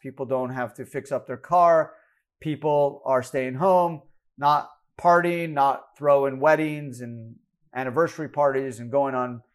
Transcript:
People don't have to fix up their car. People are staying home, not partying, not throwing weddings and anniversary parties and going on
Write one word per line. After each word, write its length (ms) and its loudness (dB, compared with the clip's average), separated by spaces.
People 240 -10
don't 260 -2
have 220 -6
to 100 -14
fix 260 -12
up 160 -4
their 120 -10
car. 560 4
People 640 0
are 160 2
staying 320 -6
home, 480 0
not 320 0
partying, 500 2
not 460 0
throwing 400 2
weddings 640 0
and 340 -14
anniversary 540 -2
parties 500 0
and 120 -14
going 240 0
on 280 -4